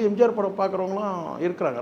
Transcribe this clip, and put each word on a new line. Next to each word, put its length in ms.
எம் 100
ஜி 80
ஆர் 140
படம் 200
பார்க்குறவங்களாம் 640
இருக்கிறாங்க, 380